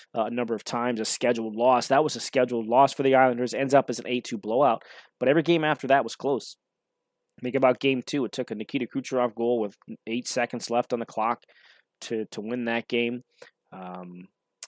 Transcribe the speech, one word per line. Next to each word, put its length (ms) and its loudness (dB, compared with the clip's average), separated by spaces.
uh, 100 -2
a 60 -4
number 240 -4
of 120 -6
times, 340 -2
a 60 -4
scheduled 500 -2
loss. 320 4
That 160 4
was 140 -4
a 20 -10
scheduled 480 -2
loss 240 6
for 120 -4
the 120 4
Islanders, 380 4
ends 200 0
up 160 4
as 100 -6
an 80 -12
eight 180 -4
two 120 -8
blowout. 440 2
But 120 2
every 140 4
game 200 2
after 240 0
that 160 4
was 140 -10
close. 400 -4
Think 140 -4
about 240 4
game 260 0
two. 200 -2
It 80 -8
took 180 -6
a 40 -4
Nikita 380 -4
Kucherov 400 -2
goal 280 0
with 160 -6
eight 200 -4
seconds 420 -4
left 220 0
on 80 0
the 60 -6
clock 380 -2
to, 300 -6
to 100 -10
win 240 -6
that 240 -4
game. 340 -2
Um, 560 -16